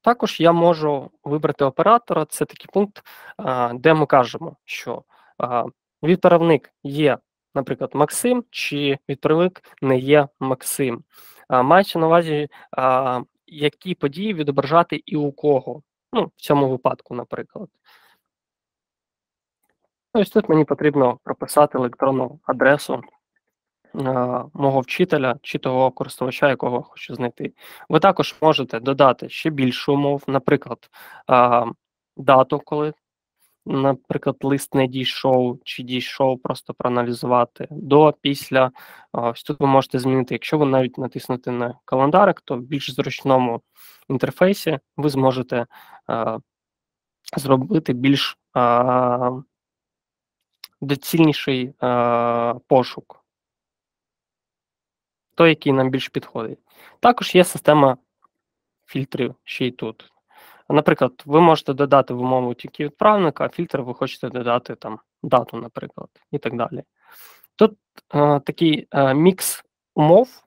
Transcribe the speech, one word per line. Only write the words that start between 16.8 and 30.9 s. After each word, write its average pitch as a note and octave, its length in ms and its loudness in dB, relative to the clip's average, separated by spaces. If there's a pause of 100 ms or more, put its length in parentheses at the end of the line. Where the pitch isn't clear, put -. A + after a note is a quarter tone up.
наприклад. B2 540 -14 (2500)
Ось G#3 160 0
тут G#3+ 200 0
мені D#3 160 4
потрібно C#3+ 580 0
прописати D3 540 0
електронну B2+ 680 -4
адресу, C3 600 0 (920)
е, - 40 -8 (540)
мого C#3 260 0
вчителя C3+ 640 -2
чи - 160 -12
того C3 340 0
користувача, B2+ 580 -4
якого B2 340 -2
хочу - 320 -18
знайти. B2+ 380 -8 (360)
Ви D#3 100 2
також - 420 0
можете C#3 380 0
додати C3+ 500 2
ще - 200 -6
більше C#3 420 -2
умов, C#3+ 360 0
наприклад, C3+ 600 -2 (400)